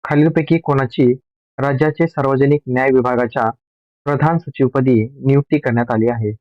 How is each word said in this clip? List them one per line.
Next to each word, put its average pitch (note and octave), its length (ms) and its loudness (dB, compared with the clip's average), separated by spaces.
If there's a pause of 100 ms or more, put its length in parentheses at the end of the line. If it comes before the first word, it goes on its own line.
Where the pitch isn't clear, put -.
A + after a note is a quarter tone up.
खालीलपैकी D#3 560 0
कोणाची C3+ 540 0 (460)
राज्याचे D3 480 0
सार्वजनिक C#3 600 0
न्याय B2+ 220 0
विभागाच्या B2 640 0 (540)
प्रधान D3 320 0
सचिवपदी C3 920 -2
नियुक्ती C#3+ 320 2
करण्यात A#2+ 340 -2
आली A2 140 0
आहे? A2 340 -2